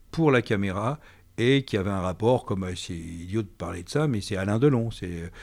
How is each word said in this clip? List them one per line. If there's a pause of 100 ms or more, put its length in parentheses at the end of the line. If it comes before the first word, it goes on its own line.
(120)
pour
la
caméra (380)
et
qui
avait
un
rapport,
comme,
euh,
c'est
idiot
de
parler
de
ça,
mais
c'est
Alain
Delon.
C'est,
euh, (120)